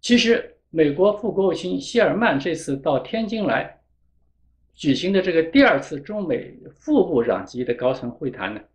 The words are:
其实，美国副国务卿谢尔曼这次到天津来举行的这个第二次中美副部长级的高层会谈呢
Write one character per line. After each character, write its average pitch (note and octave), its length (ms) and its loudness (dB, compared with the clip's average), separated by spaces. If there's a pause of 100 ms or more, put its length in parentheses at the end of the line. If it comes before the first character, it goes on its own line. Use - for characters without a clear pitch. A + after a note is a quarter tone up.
其 - 160 2
实， A#3 400 2 (140)
美 D#3 220 2
国 F#3 200 4
副 G#3 200 -4
国 F#3+ 160 2
务 E3+ 40 2
卿 F3+ 280 -4
谢 - 200 -2
尔 F3 160 4
曼 G3 220 2
这 E3 160 -2
次 C#3+ 220 -6
到 C#3 240 0
天 A3 260 -6
津 G#3+ 180 -4
来 B2 360 -4 (920)
举 C#3 220 0
行 F3+ 180 -2
的 G3 80 4
这 F#3 120 0
个 E3 100 4
第 C4+ 220 4
二 F3 160 4
次 C#3+ 200 -10
中 G#3 260 -8
美 A2+ 300 -6 (220)
副 D4 280 2
部 C#3+ 160 0
长 G2 220 -2
级 B2 200 -8
的 A#2+ 100 -2
高 B2+ 180 -2
层 B2 180 -8
会 C3+ 200 -8
谈 G#2 240 -8
呢 - 60 -14 (140)